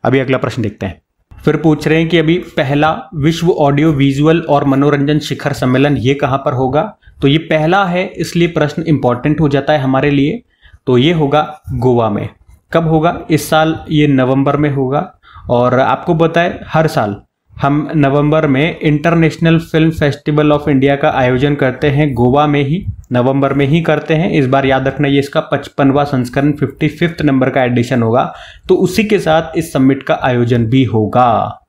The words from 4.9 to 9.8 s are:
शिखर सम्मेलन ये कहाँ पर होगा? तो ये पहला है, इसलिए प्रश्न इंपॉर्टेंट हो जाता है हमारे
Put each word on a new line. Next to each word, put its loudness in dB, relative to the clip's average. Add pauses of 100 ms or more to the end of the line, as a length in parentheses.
शिखर -6
सम्मेलन 0
ये 0
कहाँ -2
पर -4
होगा? -2 (260)
तो 2
ये 2
पहला 0
है, -2
इसलिए -2
प्रश्न -2
इंपॉर्टेंट 0
हो 2
जाता 0
है 2
हमारे 0